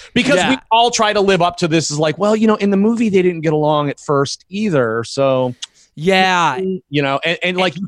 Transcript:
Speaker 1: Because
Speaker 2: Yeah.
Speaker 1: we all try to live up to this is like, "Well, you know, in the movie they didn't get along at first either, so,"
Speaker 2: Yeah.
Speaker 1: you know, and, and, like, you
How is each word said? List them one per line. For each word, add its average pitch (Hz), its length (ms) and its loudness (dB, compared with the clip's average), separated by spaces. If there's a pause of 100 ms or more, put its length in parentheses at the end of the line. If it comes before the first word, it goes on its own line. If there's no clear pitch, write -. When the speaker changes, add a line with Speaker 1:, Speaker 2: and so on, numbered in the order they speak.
(120)
Speaker 1:
Because 247 240 2
Speaker 2:
Yeah. 269 140 2
Speaker 1:
we 262 60 2 (160)
all 233 180 4
try 214 220 0
to 208 80 0
live 190 200 4
up 175 180 0
to 175 100 -2
this 156 220 0
is 147 100 -6
like, 156 180 0
"Well, 208 160 0
you 220 140 2
know, 214 80 2
in 202 140 -2
the 196 60 0
movie 220 320 0
they 185 140 2
didn't 175 200 -2
get 156 100 0
along 151 380 0
at - 100 -10
first 139 500 -2
either, 135 540 -2
so," 131 500 -2 (400)
Speaker 2:
Yeah. 180 640 0 (320)
Speaker 1:
you 147 100 -2
know, 139 240 -2
and, 170 200 -2
and, 180 120 -2
like, 185 200 -2
you 196 120 -8